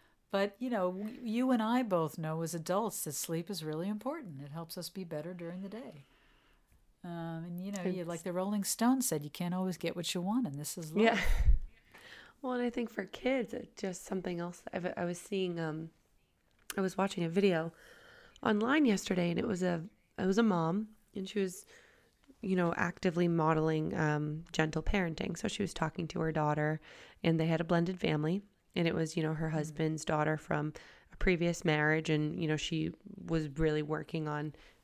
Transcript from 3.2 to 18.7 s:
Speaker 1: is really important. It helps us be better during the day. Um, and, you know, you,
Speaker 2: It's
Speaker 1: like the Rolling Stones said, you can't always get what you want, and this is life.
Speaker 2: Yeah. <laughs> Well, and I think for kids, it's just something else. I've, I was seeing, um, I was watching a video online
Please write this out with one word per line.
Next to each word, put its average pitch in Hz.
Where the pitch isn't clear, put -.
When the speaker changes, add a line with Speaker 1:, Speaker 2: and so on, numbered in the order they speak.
Speaker 1:
is 170
really 156
important. 214
It 139
helps 165
us 170
be 190
better 165
during 175
the 196
day. 208
Um, 165
and, 175
you 196
know, 196
you, 180
Speaker 2:
It's 165
Speaker 1:
like 170
the 185
Rolling 196
Stones 247
said, 151
you 147
can't 175
always 185
get -
what 170
you 180
want, 220
and 139
this -
is 160
life. 208
Speaker 2:
Yeah. 226
<laughs> -
Well, 254
and 247
I 247
think 233
for 202
kids, 254
it's -
just 185
something 180
else. 175
I've, 175
I -
was 175
seeing, 185
um, 160
I -
was 190
watching 190
a 165
video 170
online 240